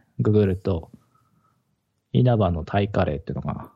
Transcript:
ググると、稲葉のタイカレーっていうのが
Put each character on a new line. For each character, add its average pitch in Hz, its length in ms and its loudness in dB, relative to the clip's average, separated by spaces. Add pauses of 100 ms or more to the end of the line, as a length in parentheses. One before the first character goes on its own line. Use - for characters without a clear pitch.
(200)
グ 107 120 2
グ 104 140 4
る 92 120 0
と、 90 340 -4 (1200)
稲 123 260 4
葉 95 140 2
の 82 120 -4
タ 101 180 -2
イ 101 80 -2
カ 98 160 0
レ 73 100 -2
ー 76 40 -6
っ - 40 -12
て - 80 -8
い - 20 -8
う - 40 -8
の - 40 -6
が - 340 -10